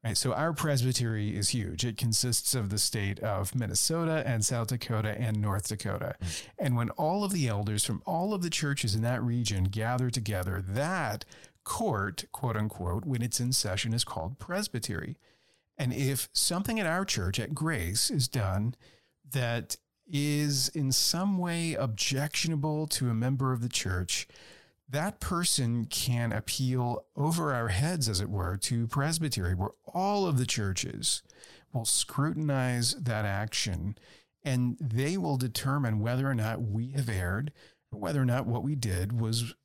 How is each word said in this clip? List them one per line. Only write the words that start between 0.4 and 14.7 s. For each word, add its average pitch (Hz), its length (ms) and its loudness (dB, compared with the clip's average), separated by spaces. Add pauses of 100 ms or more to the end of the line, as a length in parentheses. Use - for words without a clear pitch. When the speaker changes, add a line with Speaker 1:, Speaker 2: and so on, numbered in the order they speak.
Speaker 1:
presbytery 120 800 2
is 101 140 0
huge. 92 360 -2
It 113 120 -4
consists 117 580 0
of 107 140 0
the 107 80 -2
state 101 420 0
of 101 360 -2
Minnesota 160 680 0
and 117 200 0
South 117 220 0
Dakota 107 500 0
and 107 240 0
North 98 280 0
Dakota. 92 520 -4
Speaker 2:
Mm. 85 220 -4 (140)
Speaker 1:
And 131 200 2
when 117 140 0
all 180 340 0
of 196 80 -2
the 143 160 2
elders 104 360 0
from 110 200 -2
all 185 280 0
of 190 80 0
the 175 80 0
churches 139 460 0
in 110 60 2
that 120 220 2
region 110 420 2
gather 117 440 0
together, 98 560 -2
that 131 600 -2 (400)
court, 101 680 0
quote 117 260 -2
unquote, 107 480 -2
when 127 160 0
it's 123 200 0
in 123 120 2
session, 107 400 0
is 120 120 0
called 85 340 -6
presbytery. - 760 -4 (600)